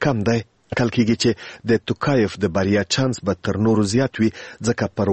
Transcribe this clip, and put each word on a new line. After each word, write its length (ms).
کم 220
دی. 80
کل 200
کیږي 260
چې 80
د 160
توکایف 560
د 160
بریا 260
چانس 400
به 220
تر 220
نورو 260
زیات 260
وي، 140
ځکه 380
پر 160